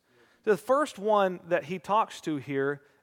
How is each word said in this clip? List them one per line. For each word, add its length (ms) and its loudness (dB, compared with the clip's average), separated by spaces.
The 120 4
first 400 0
one 520 2
that 160 0
he 160 -8
talks 420 -2
to 140 -4
here 460 -4